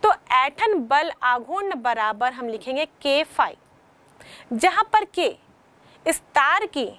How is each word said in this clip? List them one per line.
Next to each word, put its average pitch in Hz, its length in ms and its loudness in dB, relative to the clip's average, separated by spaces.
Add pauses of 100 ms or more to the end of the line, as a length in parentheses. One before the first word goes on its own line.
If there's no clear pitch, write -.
तो 427 80 6 (220)
ऐंठन 294 480 2
बल 285 300 0 (120)
आघूर्ण 262 580 -2
बराबर 226 520 -2
हम 247 160 -8
लिखेंगे 254 360 -6
के 285 380 -2
फाई, 240 320 -2 (960)
जहां 359 300 2
पर 427 300 2
के 302 220 -2 (680)
इस 320 140 0 (160)
तार 320 320 2
की 254 200 -6 (120)